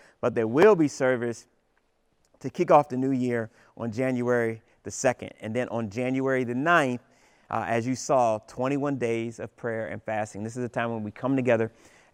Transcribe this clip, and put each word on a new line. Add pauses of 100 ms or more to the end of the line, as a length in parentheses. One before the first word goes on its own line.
(200)
but
there
will
be
service (920)
to
kick
off
the
new
year (260)
on
January (180)
the
second. (100)
And
then
on
January
the
ninth, (480)
uh,
as
you
saw,
twenty-one
days
of
prayer
and
fasting.
This
is
a
time
when
we
come
together (420)